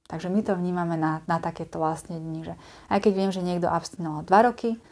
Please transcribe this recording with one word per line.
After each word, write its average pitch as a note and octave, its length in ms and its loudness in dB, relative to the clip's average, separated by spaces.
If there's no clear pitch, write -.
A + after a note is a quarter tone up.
Takže E3 240 -8
my G3+ 140 2
to G#3 100 0
vnímame F3+ 480 -2
na, D#3 240 0
na E3 140 0
takéto E3 420 -6
vlastne D#3+ 400 -4
dni, D#3+ 240 -8
že E3 100 -10
aj G3+ 140 0
keď G3+ 140 6
viem, G3 180 2
že F#3 80 -4
niekto F3 260 0
abstinoval E3 560 -2
dva F#3+ 220 8
roky A#3 320 0